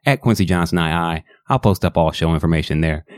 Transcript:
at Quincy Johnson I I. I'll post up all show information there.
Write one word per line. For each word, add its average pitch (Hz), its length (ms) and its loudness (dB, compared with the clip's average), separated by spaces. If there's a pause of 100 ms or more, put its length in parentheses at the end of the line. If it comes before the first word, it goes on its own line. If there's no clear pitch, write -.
at 139 140 0
Quincy 104 240 2
Johnson 87 340 0
I 82 380 0
I. 82 60 -10 (260)
I'll 131 100 0
post 98 260 0
up 85 100 0
all 80 160 2
show 82 220 -2
information 80 480 0
there. 78 240 -2 (120)